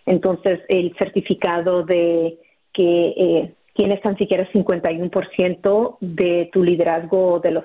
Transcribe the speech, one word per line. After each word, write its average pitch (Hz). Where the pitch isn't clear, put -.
Entonces, 180
el 180
certificado 180
de 170
que, 175
eh, 165
tienes 196
tan 196
siquiera 190
cincuenta 180
y 165
un 180
por 185
ciento 196
de 175
tu 190
liderazgo 170
o 170
de 170
los 156